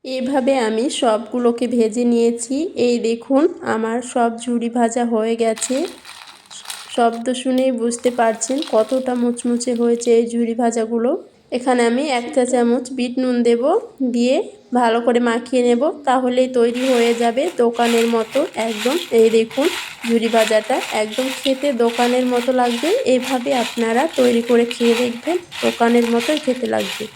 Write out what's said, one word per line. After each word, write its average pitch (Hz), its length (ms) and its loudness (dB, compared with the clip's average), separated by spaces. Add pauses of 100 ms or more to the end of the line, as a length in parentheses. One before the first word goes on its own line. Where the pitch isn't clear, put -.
এইভাবে 262 560 0
আমি 220 240 0 (100)
সবগুলোকে 233 720 0
ভেজে 233 360 0
নিয়েছি। 233 520 0 (220)
এই 240 200 2
দেখুন, 233 440 0 (220)
আমার 226 400 -2
সব 240 340 0
ঝুরি 233 320 -4
ভাজা 240 340 0
হয়ে 226 320 0
গেছে। 226 400 -2 (1120)
শব্দ 233 440 0
শুনেই 262 380 0
বুঝতে 240 380 -2
পারছেন 233 480 -2 (120)
কতটা 254 440 0
মুচমুচে 240 600 -2
হয়েছে 233 420 0
এই 233 120 4
ঝুরি 233 260 -2
ভাজাগুলো। 233 560 0 (420)
এখানে 247 340 0
আমি 247 240 0
এক 240 220 -2
চা 254 140 2
চামচ 247 460 2
বিট 247 260 -4
নুন 254 240 0
দেব, 233 200 2 (500)
দিয়ে 247 240 2 (380)
ভালো 233 260 2
করে 240 200 2
মাখিয়ে 240 420 0
নেব, 240 200 4 (220)
তাহলেই 254 500 2
তৈরি 240 340 2
হয়ে 240 260 4
যাবে 233 280 0 (140)
দোকানের 233 520 2
মতো 226 300 0 (280)
একদম। 233 300 -2 (160)
এই 226 180 6
দেখুন, 226 360 2 (380)
ঝুরি 233 240 0
ভাজাটা 220 480 2 (160)
একদম 220 340 -2 (100)
খেতে 269 360 -2
দোকানের 240 540 0
মতো 247 260 0
লাগবে। 247 360 0 (180)
এভাবে 254 480 0
আপনারা 233 480 0 (140)
তৈরি 240 260 2
করে 240 240 2
খেয়ে 233 280 2
দেখবেন, 247 420 -2 (260)
দোকানের 233 480 2
মতোই 240 280 0
খেতে 247 280 -4
লাগবে। 214 380 -4 (120)